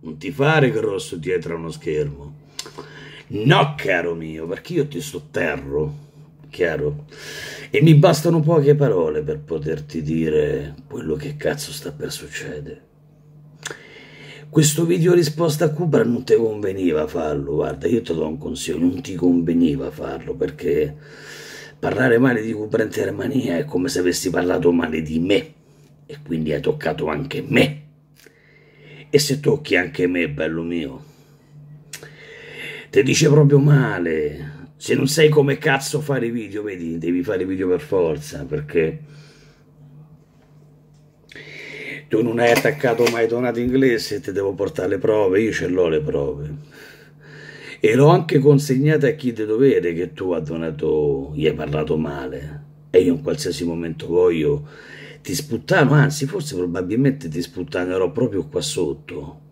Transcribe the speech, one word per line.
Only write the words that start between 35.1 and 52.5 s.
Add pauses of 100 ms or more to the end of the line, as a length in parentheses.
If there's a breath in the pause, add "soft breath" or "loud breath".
come
cazzo
fare
i
video,
vedi,
devi
fare
i
video
per
forza,
perché (3000 loud breath)
tu
non
hai
attaccato
mai
Donato
Inglese
e
ti
devo
portare
le
prove,
io
ce
l'ho
le
prove. (1200 loud breath)
E
l'ho
anche
consegnata
a
chi
di
dovere
che
tu
a
Donato
gli
hai
parlato
male. (280)